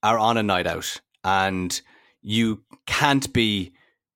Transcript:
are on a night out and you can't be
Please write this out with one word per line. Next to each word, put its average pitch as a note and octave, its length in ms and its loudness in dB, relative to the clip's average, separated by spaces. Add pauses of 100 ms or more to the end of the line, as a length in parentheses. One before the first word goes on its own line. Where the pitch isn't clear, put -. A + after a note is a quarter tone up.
are A2+ 160 2
on A2+ 180 4
a A2+ 60 2
night F2+ 240 0
out E2 340 -6 (240)
and F#2+ 560 0 (420)
you A2 400 0 (240)
can't C#3 460 0
be G#2 400 0 (440)